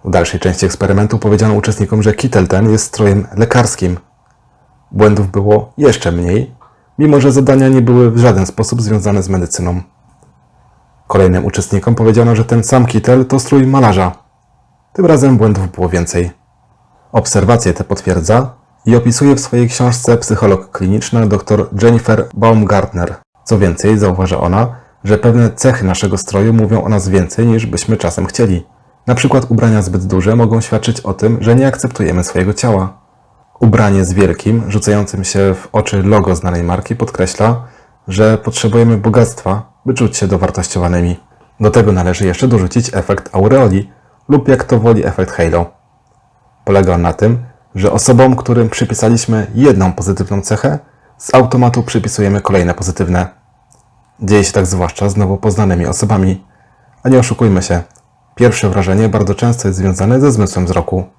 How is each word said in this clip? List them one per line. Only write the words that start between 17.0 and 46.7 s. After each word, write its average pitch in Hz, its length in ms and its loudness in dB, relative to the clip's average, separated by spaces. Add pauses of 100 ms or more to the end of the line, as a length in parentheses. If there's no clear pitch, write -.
Obserwacje 107 600 0
te 85 120 -6
potwierdza 98 680 -2 (320)
i 113 100 4
opisuje 120 380 2
w 139 60 -2
swojej 120 280 -2
książce 120 480 0
psycholog 104 540 -2
kliniczny 107 560 -2
doktor 101 420 0 (140)
Jennifer 117 520 2
Baumgartner. 98 800 0 (300)
Co 113 140 0
więcej, 101 400 2
zauważa 92 420 0
ona, 107 340 0 (300)
że 107 140 2
pewne 120 320 2
cechy 123 340 -2
naszego 92 340 -2
stroju 104 340 0
mówią 110 300 2
o 85 60 -4
nas 98 200 0
więcej, 95 380 0
niż 113 200 0
byśmy 110 300 -2
czasem - 300 -4
chcieli. 92 400 -2 (400)
Na 123 80 0
przykład 123 360 0
ubrania 110 320 2
zbyt 92 240 -4
duże 92 300 0
mogą 113 240 2
świadczyć 113 400 -4
o 95 140 -8
tym, 113 260 -2
że 113 160 2
nie 131 100 2
akceptujemy 107 580 -4
swojego 92 300 -2
ciała. 95 440 -2 (640)
Ubranie 104 440 2
z 90 80 -4
wielkim, 101 580 0
rzucającym 101 540 -2
się 98 300 0
w - 180 -12
oczy 101 300 -2
logo 95 340 2
znanej 87 260 -4
marki 87 340 -4
podkreśla, 110 640 -2 (460)
że 107 300 2
potrzebujemy 117 580 0
bogactwa, 107 760 -2 (140)
by 131 80 -2
czuć 120 220 -2
się 104 100 -2
dowartościowanymi. 90 960 -2 (400)
Do 107 100 2
tego 104 220 2
należy 90 340 0
jeszcze 90 220 0
dorzucić 117 460 0
efekt - 400 -4
aureoli 101 560 2 (380)
lub, 139 200 2
jak 135 160 2
to 117 160 0
woli, 113 260 2
efekt - 260 -4
halo. 85 340 0 (1000)
Polega 95 300 2